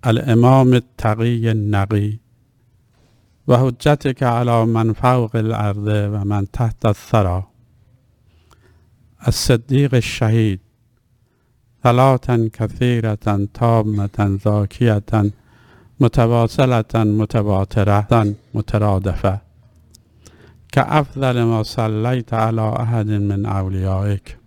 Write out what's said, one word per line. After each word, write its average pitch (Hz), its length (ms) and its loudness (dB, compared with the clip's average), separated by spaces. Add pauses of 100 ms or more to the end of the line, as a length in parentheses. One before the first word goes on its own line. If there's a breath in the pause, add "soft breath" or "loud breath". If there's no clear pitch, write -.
الامام 123 680 4
التقی 113 760 -2
النقی 104 720 -2 (1300)
و 127 80 6
حجتک 131 680 0
علی 117 420 2
من 113 280 0
فوق 123 420 0
الارض 104 520 -2 (260)
و 104 120 -4
من 101 280 -2
تحت 113 340 -4
الثری 95 560 0 (1800 soft breath)
الصدیق 127 720 0
الشهید 110 680 0 (1200)
صلاة 123 680 2
کثیرة 113 680 -2 (360)
تامة 107 880 0
زاکیة 104 880 0 (680 soft breath)
متواصلة 117 1040 2
متواترة 104 1300 0 (200)
مترادفة 101 840 -2 (1300 soft breath)
کافضل 135 680 0
ما 117 200 0
صلیت 113 720 -4
علی 113 260 0
احد 113 500 -2
من 101 360 -2
اولیایک. 95 920 -4 (100)